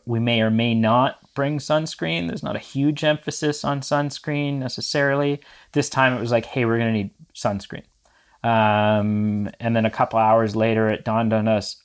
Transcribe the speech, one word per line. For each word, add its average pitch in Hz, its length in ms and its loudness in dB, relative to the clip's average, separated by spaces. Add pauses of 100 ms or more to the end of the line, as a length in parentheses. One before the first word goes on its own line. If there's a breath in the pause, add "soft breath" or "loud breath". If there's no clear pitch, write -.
we 117 120 0
may 117 220 2
or 110 100 2
may 117 240 2
not 113 440 2 (160)
bring 143 240 -2
sunscreen. 160 720 -2
There's - 160 -8
not - 120 -6
a - 40 -6
huge 147 420 -2
emphasis 151 600 -2
on 143 160 -2
sunscreen 143 760 -4
necessarily. 143 840 -2 (320 soft breath)
This 143 160 0
time 131 280 2
it 110 40 -4
was 113 100 -4
like, 117 160 0
"Hey, 123 180 -2
we're 113 140 2
gonna 117 140 0
need 101 180 -2 (240)
sunscreen." - 480 -6 (600 soft breath)
Um, 107 1120 2
and 117 160 -2
then 110 120 2
a 107 40 0
couple 123 280 0
hours 110 360 4
later, 110 340 2
it 107 160 -2
dawned 113 280 0
on 107 160 2
us, - 360 -2